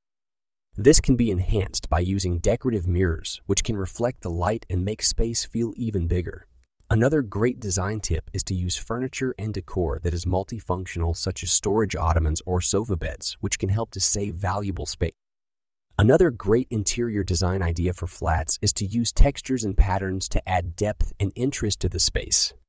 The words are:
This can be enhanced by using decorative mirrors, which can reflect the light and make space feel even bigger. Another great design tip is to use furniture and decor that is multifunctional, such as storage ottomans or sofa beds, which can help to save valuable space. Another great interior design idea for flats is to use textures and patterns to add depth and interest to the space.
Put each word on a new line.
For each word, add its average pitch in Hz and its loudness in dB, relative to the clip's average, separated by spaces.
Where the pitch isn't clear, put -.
This 120 8
can 135 4
be 117 2
enhanced 92 -2
by 82 2
using 92 0
decorative 101 0
mirrors, 87 0
which 101 2
can 107 -2
reflect 113 -4
the - -6
light 87 0
and 92 0
make 107 -6
space - 0
feel 113 -2
even 101 -2
bigger. 85 -2
Another 131 4
great 117 -2
design 101 -2
tip - -4
is - -4
to - -4
use 90 -2
furniture 127 -4
and 104 -6
decor 87 -2
that 85 0
is 85 -4
multifunctional, 92 -2
such - -6
as 90 -4
storage 104 2
ottomans 80 2
or 90 0
sofa 101 0
beds, - -8
which - -2
can 95 -2
help 110 0
to 95 -10
save 101 -2
valuable 92 -4
space. - -4
Another 156 8
great 117 2
interior 107 -2
design 92 0
idea 85 0
for - -6
flats 80 -2
is 104 0
to - -4
use 113 -2
textures 131 4
and 95 0
patterns 95 2
to - -2
add 87 0
depth - -2
and 98 0
interest 120 -2
to - 0
the 92 -2
space. - 0